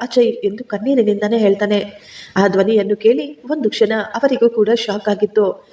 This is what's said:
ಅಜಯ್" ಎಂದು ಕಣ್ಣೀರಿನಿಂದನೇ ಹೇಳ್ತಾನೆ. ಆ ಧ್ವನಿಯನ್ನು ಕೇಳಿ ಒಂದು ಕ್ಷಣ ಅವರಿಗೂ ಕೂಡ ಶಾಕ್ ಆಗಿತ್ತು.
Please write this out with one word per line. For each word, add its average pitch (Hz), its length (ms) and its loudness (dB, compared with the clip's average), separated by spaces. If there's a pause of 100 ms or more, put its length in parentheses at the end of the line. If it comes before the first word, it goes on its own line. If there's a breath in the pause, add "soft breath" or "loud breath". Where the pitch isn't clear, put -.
ಅಜಯ್" 240 320 0 (100)
ಎಂದು 214 200 -4
ಕಣ್ಣೀರಿನಿಂದನೇ 208 760 0
ಹೇಳ್ತಾನೆ. 208 560 0 (420 loud breath)
ಆ 196 120 4
ಧ್ವನಿಯನ್ನು 196 480 2
ಕೇಳಿ 285 460 0 (100)
ಒಂದು 269 180 -2
ಕ್ಷಣ 214 220 0 (240)
ಅವರಿಗೂ 240 340 2
ಕೂಡ 220 260 0
ಶಾಕ್ 208 340 -4
ಆಗಿತ್ತು. 208 640 -2